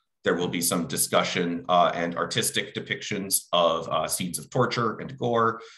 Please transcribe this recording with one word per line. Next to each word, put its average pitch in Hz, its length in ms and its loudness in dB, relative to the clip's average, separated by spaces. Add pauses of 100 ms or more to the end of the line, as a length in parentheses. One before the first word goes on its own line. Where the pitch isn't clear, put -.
(240)
there 92 120 2
will 87 120 0
be 87 140 -2
some 87 260 0
discussion, 87 800 0
uh, 87 260 6
and 85 220 -2
artistic 98 580 -2
depictions 98 800 -4
of, 82 380 4
uh, 80 180 0
scenes 87 320 -4
of - 100 -14
torture 117 500 0
and - 180 -10
gore. 113 440 2 (160)